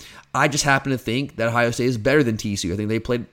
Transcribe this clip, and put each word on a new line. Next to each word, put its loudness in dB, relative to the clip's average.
I 2
just -2
happen 0
to -2
think -4
that 0
Ohio 2
State 0
is 0
better 4
than 2
T -4
C -4
U. -2
I -4
think -2
they 0
played -4